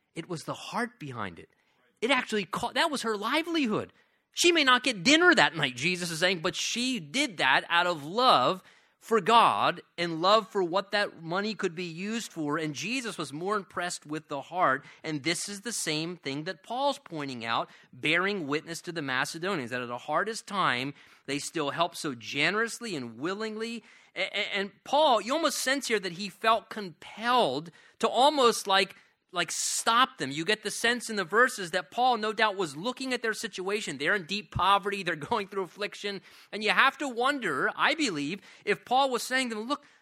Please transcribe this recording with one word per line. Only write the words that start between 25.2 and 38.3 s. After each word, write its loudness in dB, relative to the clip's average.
you -4
almost 0
sense -2
here 0
that -8
he -8
felt 0
compelled -2
to 4
almost, 4
like, 2
like, -4
stop 2
them. -4
You -4
get 0
the -4
sense -2
in -6
the 0
verses 2
that -2
Paul, 2
no -2
doubt, 2
was -2
looking -6
at -2
their -2
situation. -6
They're 2
in 0
deep -8
poverty. 2
They're -2
going -2
through -4
affliction. -8
And -6
you 4
have 6
to -2
wonder, 0
I 2
believe, -2